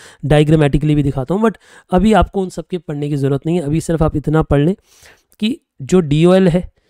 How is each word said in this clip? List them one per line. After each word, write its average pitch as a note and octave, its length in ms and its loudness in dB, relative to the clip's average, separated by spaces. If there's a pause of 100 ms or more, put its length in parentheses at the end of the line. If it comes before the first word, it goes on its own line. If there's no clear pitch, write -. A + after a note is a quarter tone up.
(240)
डायग्रामेटिकली D3+ 680 2
भी D3 80 0
दिखाता C#3 320 -4
हूँ, G#3 80 -2
but A3+ 140 0 (340)
अभी F#3 240 2
आपको F#3+ 280 0
उन F#3 80 -6
सब - 160 -14
के F#3 120 -8
पढ़ने D3 300 -8
की D3 80 -4
ज़रूरत C#3 300 -2
नहीं E3 100 -2
है। E3+ 80 -4
अभी D3 160 -2
सिर्फ D#3+ 220 -2
आप D#3 140 -2
इतना D#3 280 0
पढ़ C#3+ 160 0
लें E3 140 0 (640)
कि A3 180 -4 (240)
जो F3 180 2
डीओएल F3 480 4
है F3 200 -2 (220)